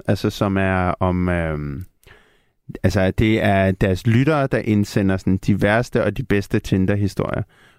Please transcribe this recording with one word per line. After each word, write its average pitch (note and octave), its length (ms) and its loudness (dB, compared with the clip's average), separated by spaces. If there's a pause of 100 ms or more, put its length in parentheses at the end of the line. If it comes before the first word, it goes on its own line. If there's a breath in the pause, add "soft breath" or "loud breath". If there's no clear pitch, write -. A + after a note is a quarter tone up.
altså G#2 220 0
som G2+ 280 0
er F#2 420 0
om, F2+ 300 0
øhm, D#2 560 -4 (960 soft breath)
altså F#2+ 280 0
det A2 320 0
er G2 280 2
deres F#2+ 360 0
lyttere, C3+ 400 2
der B2+ 100 -2
indsender G2+ 600 0
sådan F#2+ 200 0
de G2+ 240 0
værste A2 420 0
og G#2 140 -2
de C3 60 -4
bedste G2+ 360 -2
Tinder-historier. G2 840 -2 (360 soft breath)